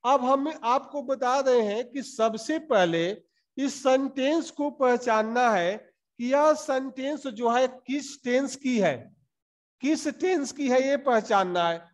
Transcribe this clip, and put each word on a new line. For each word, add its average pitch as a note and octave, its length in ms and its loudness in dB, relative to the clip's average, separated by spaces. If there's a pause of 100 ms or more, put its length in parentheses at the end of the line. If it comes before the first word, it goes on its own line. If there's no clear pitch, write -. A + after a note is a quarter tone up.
अब B3+ 200 4
हम C#4 240 2 (160)
आपको C4 400 -2
बता C4 360 -2
रहे B3+ 220 4
हैं A3 280 -4
कि C4+ 120 -8
सबसे A3 580 -2
पहले F3+ 500 2 (460)
इस C4+ 260 -6
sentence C4+ 680 0
को C#4+ 220 -4
पहचानना A#3+ 800 2
है F#3 260 0
कि - 560 -8
यह D4+ 220 4
sentence C4+ 760 -4
जो A#3 220 -2
है B3+ 160 4 (200)
किस - 380 -8
tense B3+ 320 0
की B3+ 240 -2
है, D#3 160 2 (840)
किस D4+ 280 0
tense E4 420 -2
की C#4 160 -4
है, B3+ 140 4
ये C#4 160 0
पहचानना G3 720 2
है। E3+ 100 -2 (160)